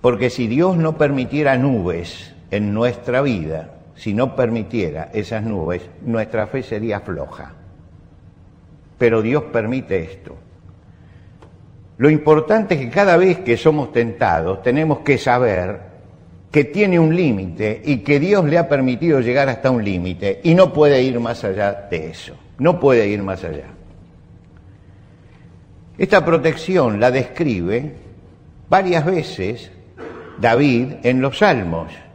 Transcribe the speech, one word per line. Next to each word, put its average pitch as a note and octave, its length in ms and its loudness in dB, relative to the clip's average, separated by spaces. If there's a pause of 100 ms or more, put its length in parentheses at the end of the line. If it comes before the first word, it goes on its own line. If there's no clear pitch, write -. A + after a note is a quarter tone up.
Porque B2 280 0
si A#2+ 180 -4
Dios E3+ 300 0
no D#3 200 -2
permitiera C#3 600 0
nubes F2+ 760 -4 (180)
en G#2 220 -2
nuestra A#2+ 480 -2
vida, D#2+ 500 -4 (240)
si - 180 -6
no A#2+ 220 0
permitiera G#2 760 -4
esas G#2+ 300 -6
nubes, F2+ 380 -4 (240)
nuestra A2 420 -4
fe C3 160 -8
sería G#2+ 380 -6
floja. D2 520 -12 (1400)
Pero A2+ 240 4
Dios C3+ 300 0
permite A2+ 500 -2
esto. - 340 -16 (1600)
Lo C3+ 120 4
importante D#3 680 2
es C#3 60 -4
que A#2+ 80 -6
cada F#3+ 280 4
vez F3+ 220 4
que A#2+ 180 0
somos D3+ 340 0
tentados, F#2+ 720 0
tenemos D3+ 360 0
que C#3 180 2
saber G#2 720 0 (600)
que D3 140 2
tiene F#3 340 0
un D#3+ 160 4
límite G#2+ 680 -2
y D3 140 0
que C#3+ 220 2
Dios F#3 260 2
le D3 120 2
ha E3+ 120 0
permitido C3+ 500 0
llegar B2+ 300 2
hasta B2+ 200 -2
un A#2+ 140 0
límite F#2 600 -4
y E3 120 6
no F3+ 160 6
puede C#3+ 320 4
ir B2+ 160 0
más A#2 240 -6
allá G2+ 460 -2
de D#2+ 200 -6
eso. - 260 -18 (220)
No F3 220 2
puede A#2+ 280 4
ir G#2 140 -2
más F#2+ 220 -6
allá. D2 220 -10 (2250)
Esta F#3+ 260 2
protección D#3+ 800 0
la B2 100 6
describe B2 840 -2 (760)
varias F3+ 360 2
veces B2 680 -4 (680)
David B2+ 540 2 (100)
en B2+ 180 2
los C3 180 -2
Salmos. E2+ 520 0 (240)